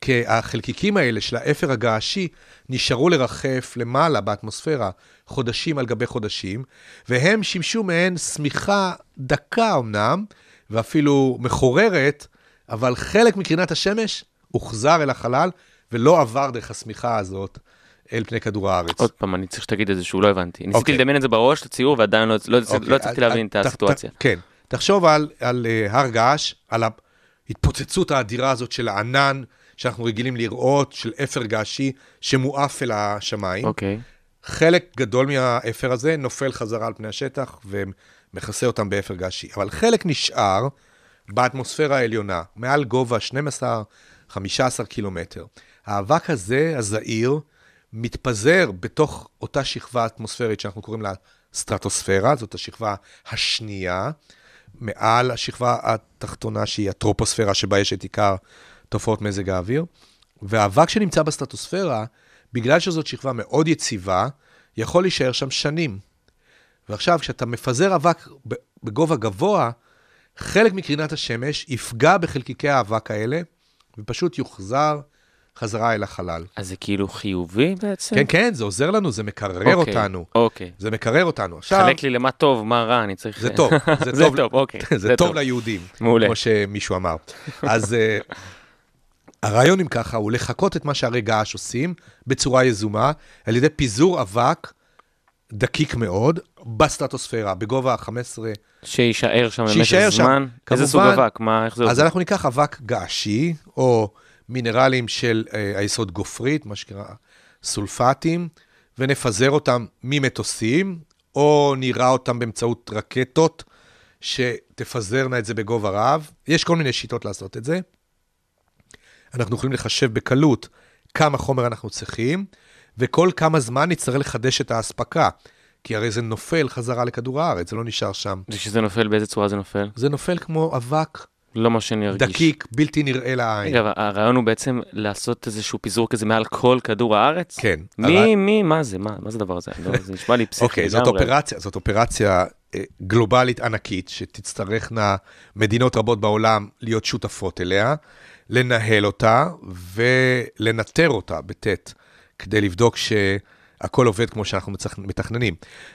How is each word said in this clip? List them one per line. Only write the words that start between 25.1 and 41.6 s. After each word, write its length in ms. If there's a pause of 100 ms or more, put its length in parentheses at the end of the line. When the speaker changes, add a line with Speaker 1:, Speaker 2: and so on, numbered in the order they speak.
Speaker 1:
על, 300
אה, 220
הר 180
געש, 460 (140)
על 140 (680)
ההתפוצצות 600
האדירה 400
הזאת 200
של 160
הענן 560 (340)
שאנחנו 260
רגילים 320
לראות, 580
של 180 (120)
אפר 200
געשי 480 (300)
שמואף 600
אל 80
השמיים. 760
Speaker 2:
אוקיי. 340 (440)
Speaker 1:
חלק 540
גדול 300
מהאפר 640
הזה 260
נופל 340
חזרה 360
על 60
פני 140
השטח 580
ומכסה 1000
אותם 240
באפר 240
געשי. 340 (100)
אבל 120
חלק 360
נשאר 640 (600)
באטמוספירה 680